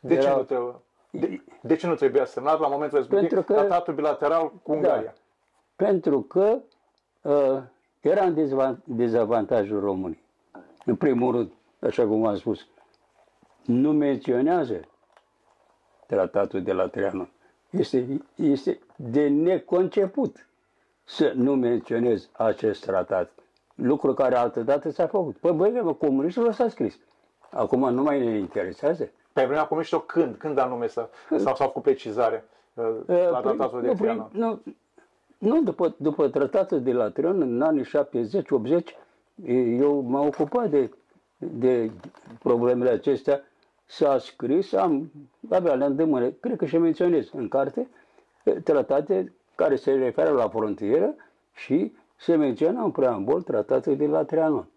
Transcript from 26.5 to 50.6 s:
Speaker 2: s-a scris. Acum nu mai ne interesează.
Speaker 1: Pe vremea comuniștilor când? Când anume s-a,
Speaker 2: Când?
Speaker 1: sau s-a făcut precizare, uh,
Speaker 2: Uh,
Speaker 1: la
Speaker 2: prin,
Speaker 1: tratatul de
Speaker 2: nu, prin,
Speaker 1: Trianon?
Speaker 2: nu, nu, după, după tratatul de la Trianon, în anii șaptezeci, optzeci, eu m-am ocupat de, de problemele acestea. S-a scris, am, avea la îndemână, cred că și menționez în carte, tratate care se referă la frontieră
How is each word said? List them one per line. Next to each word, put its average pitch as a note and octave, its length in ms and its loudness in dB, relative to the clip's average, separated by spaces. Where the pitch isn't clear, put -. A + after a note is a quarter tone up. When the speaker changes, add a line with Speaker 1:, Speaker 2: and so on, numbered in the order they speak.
Speaker 2:
s-a A#3 160 0
scris. - 300 -6
Acum B2 420 0
nu B2+ 80 0
mai C#3+ 240 0
ne A2+ 120 0
interesează. G2+ 720 -4
Speaker 1:
Pe C3 120 2
vremea D3 220 0
comuniștilor D#3+ 380 -2
când? C#3 300 0
Când D3 220 -4
anume B2+ 300 -2
s-a, A2+ 220 -6
Speaker 2:
Când? - 140 0
Speaker 1:
sau B2+ 140 0
s-a - 100 0
făcut C3+ 160 -4
precizare, A#2 640 0
uh, A#2 100 -6
Speaker 2:
Uh, F3+ 240 2
Speaker 1:
la B2+ 80 0
Speaker 2:
prin, - 180 0
Speaker 1:
tratatul B2 240 -2
de B2 60 -2
Speaker 2:
nu, A#3+ 60 2
prin, G3+ 120 0
Speaker 1:
Trianon? A3 260 -2
Speaker 2:
nu, A3 300 -4
nu, B3+ 240 2
după, F3+ 360 0
după D3+ 320 0
tratatul C#3+ 520 0
de B2 120 0
la A#2 160 0
Trianon, E3+ 320 0
în B2 200 0
anii D3+ 220 0
șaptezeci, C#3+ 680 -2
optzeci, C#3+ 440 0
eu C#3+ 200 2
m-am C3+ 280 0
ocupat D#3 420 -2
de, C#3 220 0
de A#2 540 0
problemele B2 500 2
acestea. C#3 520 0
S-a C#3 280 2
scris, C3+ 560 -2
am, E3 380 0
avea E3+ 260 2
la C3 100 0
îndemână, C#3 440 0
cred A#3+ 280 -6
că - 80 -2
și D3+ 120 0
menționez E3 560 2
în B2 140 -6
carte, C3+ 420 -2
tratate D3+ 720 0
care C#3+ 200 2
se C3+ 180 -2
referă C3+ 380 0
la A#2+ 180 2
frontieră A2 680 0